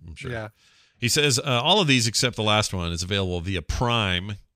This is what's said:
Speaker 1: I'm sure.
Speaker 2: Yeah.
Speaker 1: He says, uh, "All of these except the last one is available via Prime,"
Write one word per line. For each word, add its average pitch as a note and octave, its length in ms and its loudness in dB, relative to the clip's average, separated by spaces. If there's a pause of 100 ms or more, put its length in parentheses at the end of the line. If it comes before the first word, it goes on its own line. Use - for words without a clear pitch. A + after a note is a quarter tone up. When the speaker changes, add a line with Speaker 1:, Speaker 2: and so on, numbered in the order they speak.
Speaker 1:
I'm D#2+ 100 -14
sure. B2+ 140 -12
Speaker 2:
Yeah. A2+ 200 -10 (480)
Speaker 1:
He A#2 100 0
says, C#3+ 320 2
uh, A#2+ 240 0
"All F#3 160 4
of F3 80 4
these B2+ 180 4
except A#2 300 -2
the A2 80 -2
last G#2+ 300 2
one E2+ 180 -4
is E2+ 100 -4
available F#2 380 -2
via F2 220 -4
Prime," G#2 720 -2 (220)